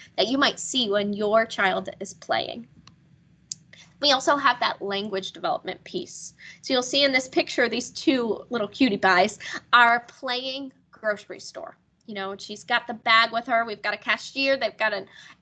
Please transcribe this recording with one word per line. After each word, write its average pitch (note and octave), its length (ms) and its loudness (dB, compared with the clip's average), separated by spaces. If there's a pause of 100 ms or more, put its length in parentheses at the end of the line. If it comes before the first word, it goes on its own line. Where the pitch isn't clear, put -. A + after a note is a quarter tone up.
(180)
that G3+ 100 2
you C4 100 0
might C4+ 220 2
see B3 300 -4
when G3+ 240 0
your G#3+ 320 2
child F#3+ 420 -2 (140)
is G3+ 120 -12
playing. - 540 -4 (1300)
We C#4+ 120 4
also C#4+ 240 2
have C4 240 2
that G#3+ 200 -2
language G3 520 -6
development E3+ 500 -6
piece. - 500 -12 (280)
So - 100 -6
you'll B3+ 120 2 (100)
see C#4 100 4
in C#4 80 4
this C4 160 -2
picture, C#4+ 400 0
these A3+ 220 -4
two A#3+ 600 0
little G#3+ 200 -2
cutie A#3+ 260 2
pies F#3+ 440 4 (340)
are A#3+ 340 6
playing C4 640 -8 (180)
grocery - 520 -6
store. - 340 -16 (300)
You A3 100 -14
know, G3 220 -8
she's G#3 260 -14
got A#3+ 240 -2
the B3 60 -8
bag A3+ 400 4
with A#3 140 -2
her. A#3 180 2
We've G#3 160 -10
got G#3 120 -2
a - 40 -6
cashier. C4+ 580 0
They've A3+ 220 -4
got G#3+ 160 0
an G3 120 -6 (360)